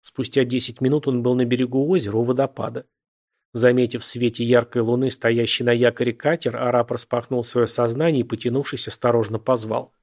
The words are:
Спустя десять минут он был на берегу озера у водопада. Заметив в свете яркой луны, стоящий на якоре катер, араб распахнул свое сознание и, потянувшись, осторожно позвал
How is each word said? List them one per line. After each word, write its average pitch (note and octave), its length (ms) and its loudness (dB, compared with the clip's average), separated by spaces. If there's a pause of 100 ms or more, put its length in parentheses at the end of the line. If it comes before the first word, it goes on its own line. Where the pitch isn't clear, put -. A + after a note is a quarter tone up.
Спустя - 420 -2
десять B2 380 -2
минут C#3+ 260 0
он B2 160 0
был B2 120 2
на B2+ 100 2
берегу B2+ 420 0
озера A#2 300 0
у A#2+ 60 2
водопада. B2 600 -2 (680)
Заметив B2 480 2
в - 40 -10
свете A#2+ 380 -2
яркой A#2+ 380 2
луны, B2 280 0
стоящий A#2 540 0
на A#2+ 80 2
якоре A#2+ 400 2
катер, D3 460 -2
араб B2 340 0
распахнул A#2+ 520 -4
свое A#2 240 0
сознание B2+ 540 0
и, A#2 60 -2
потянувшись, A#2+ 600 -4
осторожно A2+ 520 0
позвал A#2 640 -2